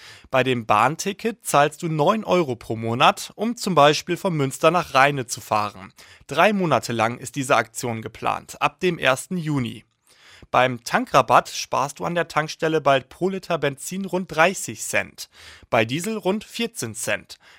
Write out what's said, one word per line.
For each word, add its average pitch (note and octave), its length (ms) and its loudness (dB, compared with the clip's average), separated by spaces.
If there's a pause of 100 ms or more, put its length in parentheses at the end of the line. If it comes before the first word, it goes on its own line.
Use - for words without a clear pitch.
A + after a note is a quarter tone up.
(300)
Bei B2+ 140 4
dem A#2+ 220 -2
Bahnticket D#3+ 800 0
zahlst D3 380 2
du F3 60 -4
neun D#3+ 340 0
Euro F3 320 0
pro A2+ 220 -6
Monat, A#2+ 580 0
um A3+ 220 -4
zum F#3 180 -4
Beispiel D3+ 420 4
von F3 200 -2
Münster C#3+ 340 0
nach E3+ 240 0
Rheine C3+ 320 2
zu - 140 -10
fahren. G#2 520 -4 (360)
Drei E3+ 240 4
Monate D#3 400 0
lang A#2 260 0
ist B2+ 160 -16
diese C3 220 2
Aktion A2+ 460 -2
geplant, G#2+ 600 -6
ab D3 160 -2
dem F3+ 200 -2
ersten C3+ 380 0
Juni. C3+ 480 -4 (680)
Beim B2+ 320 2
Tankrabatt D3 680 2
sparst - 500 -6
du F3+ 60 -8
an E3+ 100 -4
der E3+ 140 -2
Tankstelle D#3 520 -2
bald C#3 300 2
pro - 180 -4
Liter F#3 300 -4
Benzin D#3 460 -6
rund F#3 300 -6
dreißig D#3 480 0
Cent, - 460 -6 (400)
bei A#2 160 4
Diesel F3 320 -4
rund G3 260 -2
vierzehn A3+ 520 -8
Cent. - 440 -6 (200)